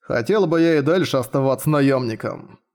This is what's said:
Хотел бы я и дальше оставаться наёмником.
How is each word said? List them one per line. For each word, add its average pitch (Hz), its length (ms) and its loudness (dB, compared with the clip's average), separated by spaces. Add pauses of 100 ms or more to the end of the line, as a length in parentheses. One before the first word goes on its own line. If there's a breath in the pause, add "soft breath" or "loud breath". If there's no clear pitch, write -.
Хотел 175 460 0
бы 165 140 0
я 165 180 4
и 139 40 0
дальше 160 340 0
оставаться 135 520 -2
наёмником. 127 920 -2 (140)